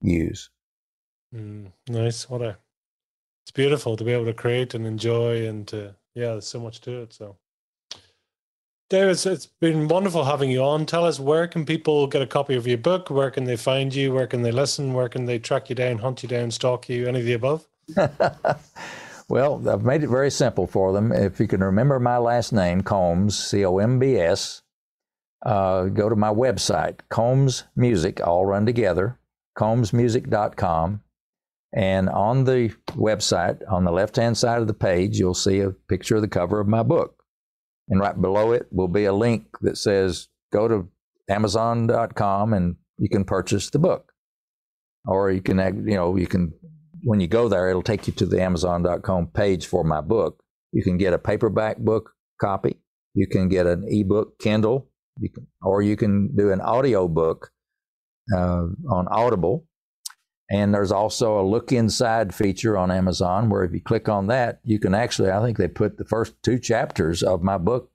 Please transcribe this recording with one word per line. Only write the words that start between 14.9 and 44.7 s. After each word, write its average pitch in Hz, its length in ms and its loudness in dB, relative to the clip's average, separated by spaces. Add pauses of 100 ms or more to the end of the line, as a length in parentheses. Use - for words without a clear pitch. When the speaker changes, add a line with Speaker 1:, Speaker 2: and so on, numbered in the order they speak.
Speaker 2:
Where 127 160 0
can 127 160 -6
they 120 140 -2
track 131 320 -4
you 127 40 -6
down, 123 220 -2
hunt 127 260 -6
you 123 60 -10
down, 120 220 -2
stalk 123 400 -2
you? 123 180 -4
Any 127 120 -2
of 120 40 -2
the 117 80 0
above? 131 340 -2 (300)
Speaker 1:
<laughs> - 720 0 (640)
Well, 123 360 0
I've 110 180 0
made 143 180 2
it 131 80 -2
very 131 200 2
simple 113 360 0
for 95 260 2
them. 104 180 2
If 101 300 0
you 113 60 2
can 98 180 0
remember 120 340 2
my 123 200 2
last 120 340 0
name, 92 300 2
Combs, 95 560 2
C 101 260 0
O 92 140 2
M 120 200 2
B 131 180 2
S, 87 440 -2 (840)
uh, 95 380 2
go 104 260 0
to 113 60 2
my 104 120 2
website, 104 720 0 (100)
Combs 127 560 0 (100)
Music, 107 460 0
all 87 240 2
run 98 220 2
together, 107 520 0 (380)
combs 113 380 0
music 120 340 2
dot 110 280 -2
com. 87 440 -2 (760)
And 95 360 2
on 117 340 2
the 123 300 2 (140)
website, 104 720 0 (100)
on 92 120 2
the 87 80 2
left-hand 107 440 0
side 120 240 0
of 113 60 0
the 107 80 -2
page, 101 440 0
you'll 92 140 2
see 98 280 0
a 98 100 0
picture - 460 -2
of 107 40 2
the 107 80 0
cover 92 320 0
of 101 80 0
my 110 140 2
book. 143 420 0 (640)
And 95 100 2
right 101 220 0
below 104 320 2
it 123 180 0
will 92 180 0
be 101 180 0
a 98 80 2
link 110 320 0 (160)
that 101 160 -2
says, 95 500 0 (240)
"Go 107 160 2
to 101 200 0 (420)
amazon 113 560 0
dot 117 280 0
com 101 380 0
and 87 240 0 (220)
you - 100 0
can 98 160 0
purchase 95 460 -2
the - 80 0
book." 156 340 0 (920)